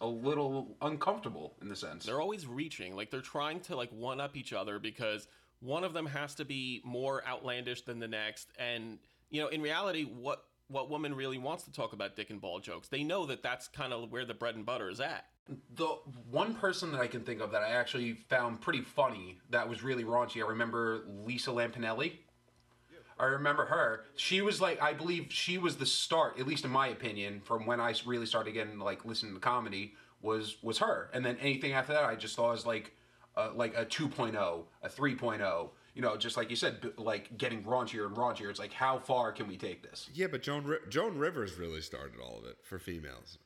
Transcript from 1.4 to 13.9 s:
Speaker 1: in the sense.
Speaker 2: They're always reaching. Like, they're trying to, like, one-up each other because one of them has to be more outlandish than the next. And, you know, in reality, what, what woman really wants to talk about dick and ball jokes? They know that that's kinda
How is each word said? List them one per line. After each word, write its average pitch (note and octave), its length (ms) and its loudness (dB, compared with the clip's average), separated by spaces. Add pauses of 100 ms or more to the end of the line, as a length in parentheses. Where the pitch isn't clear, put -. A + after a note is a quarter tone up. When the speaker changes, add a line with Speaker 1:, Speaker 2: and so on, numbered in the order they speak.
Speaker 1:
in G2 80 -10
the G2 80 -8
sense. E2+ 300 -8
Speaker 2:
They're B2+ 140 0
always F#3 260 -2
reaching. A#2+ 500 -6
Like, G#2+ 140 -6
they're C3 100 -4
trying D3+ 400 -4
to, F3+ 160 -6
like, A#2+ 140 -4
one-up C3 480 -4
each - 160 -8
other G#2 240 0
because G#2+ 500 -2 (320)
one D3 240 0
of F3+ 80 -2
them D#3+ 140 -2
has C#3+ 300 -4
to D3 100 -6
be B2+ 360 -4
more B2+ 440 -2
outlandish B2 560 -4
than A#2+ 160 -6
the A2+ 100 -4
next. G#2+ 400 -4 (100)
And, A#2 400 -4 (300)
you D3 140 -2
know, D3+ 60 0
in D#3 120 -2
reality, D#3+ 440 0
what, B2 400 -4 (240)
what C3+ 200 -2
woman D3+ 260 -2
really C3+ 220 -2
wants C#3+ 280 -4
to - 80 -18
talk A#2 200 -2
about G2+ 240 -4
dick G#2+ 140 -6
and G#2 100 -8
ball F#2 180 -4
jokes? F2 300 -8
They C#3+ 160 0
know E3 220 0
that C3 160 -4
that's B2+ 260 -2
kinda B2+ 380 -4